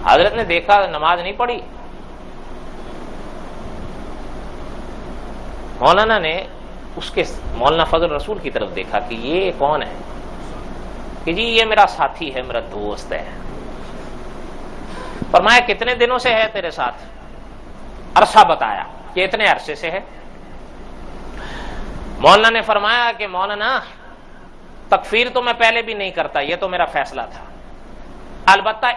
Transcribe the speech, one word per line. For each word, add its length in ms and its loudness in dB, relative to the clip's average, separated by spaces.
हजरत 300 8
ने 120 0
देखा 300 4
नमाज 300 2
नहीं 160 -4
पढ़ी। 260 0
मौलाना 380 6
ने 160 0
उसके, 260 -2
मौलाना 300 4
फजल 240 2
रसूल 300 -4
की 120 -4
तरफ 200 -2
देखा 300 -2
कि 160 -6
ये 360 0
कौन 300 0
है, 120 -8
कि 80 -2
जी 100 -2
ये 220 4
मेरा 220 8
साथी 420 -2
है, 140 -4
मेरा 180 -2
दोस्त 520 -6
है। 120 -4
फरमाया 300 8
कितने 340 0
दिनों 220 4
से 140 2
है 180 4
तेरे 220 -4
साथ? 220 -2
अरसा 280 10
बताया 400 0
कि 80 4
इतने 240 2
अरसे 280 2
से 140 -6
है। 140 -4
मौलाना 300 10
ने 140 4
फरमाया 480 2
कि 180 -6
मौलाना 480 -2
तकफीर 380 4
तो 120 0
मैं 140 0
पहले 280 4
भी 100 -6
नहीं 180 -4
करता, 300 -2
ये 140 0
तो 140 -4
मेरा 180 2
फैसला 380 -2
था, 220 -14
अलबत्ता 500 6